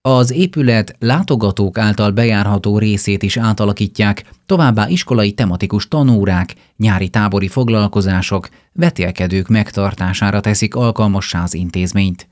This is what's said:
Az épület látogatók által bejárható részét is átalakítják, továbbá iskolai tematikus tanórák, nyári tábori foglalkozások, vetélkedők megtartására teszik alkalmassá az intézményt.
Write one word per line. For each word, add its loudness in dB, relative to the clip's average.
Az 2
épület 0
látogatók 0
által 0
bejárható 0
részét 0
is -2
átalakítják, -2
továbbá 2
iskolai 0
tematikus -2
tanórák, 2
nyári 0
tábori 0
foglalkozások, 0
vetélkedők -2
megtartására 0
teszik -2
alkalmassá 0
az -4
intézményt. -2